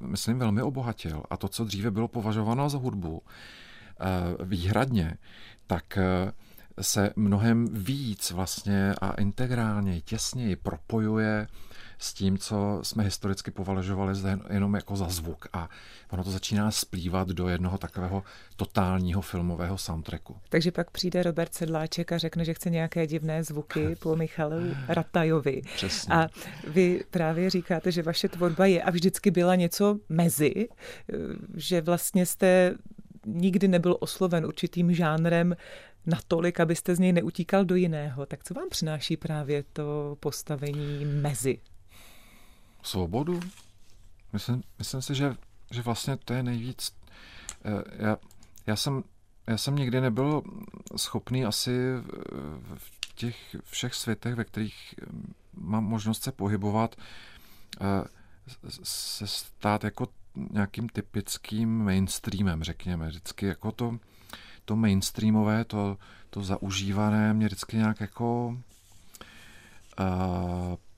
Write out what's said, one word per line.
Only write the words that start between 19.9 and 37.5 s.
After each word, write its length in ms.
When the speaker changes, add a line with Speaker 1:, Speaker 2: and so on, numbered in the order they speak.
Speaker 2:
Takže 240
pak 180
přijde 320
Robert 320
Sedláček 580
a 60
řekne, 260
že 100
chce 160
nějaké 360
divné 380
zvuky 520
Speaker 1:
<laughs> 60
Speaker 2:
po 140
Michalu 580
Ratajovi. 760
Speaker 1:
Přesně. 400
Speaker 2:
A 140
vy 420
právě 400
říkáte, 420
že 100
vaše 260
tvorba 380
je 160
a 80
vždycky 400
byla 240
něco 440
mezi, 600
že 240
vlastně 460
jste 480
nikdy 420
nebyl 320
osloven 460
určitým 480
žánrem 640
natolik, 540
abyste 340
z 40
něj 140
neutíkal 520